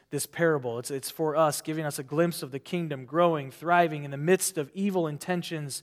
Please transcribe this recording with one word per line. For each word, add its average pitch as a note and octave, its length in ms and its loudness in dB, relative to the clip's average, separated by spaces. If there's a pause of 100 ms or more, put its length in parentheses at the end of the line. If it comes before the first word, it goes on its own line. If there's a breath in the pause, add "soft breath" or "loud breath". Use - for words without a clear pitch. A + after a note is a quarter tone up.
(120)
this C#3+ 160 -4
parable. C#3 500 0
It's, B2 140 -8
it's C3+ 180 -6
for D#3 260 -2
us, D#3 260 4
giving D#3+ 220 -4
us D3 140 -4
a D3 60 -8
glimpse E3 400 0
of C3 80 -10
the C3+ 80 -6
kingdom D3 460 -6
growing, D3+ 440 2
thriving D#3+ 540 2
in C#3+ 80 -8
the C#3 60 -8
midst E3+ 400 2
of C#3+ 180 -4
evil F#3 320 0
intentions, D3+ 760 -6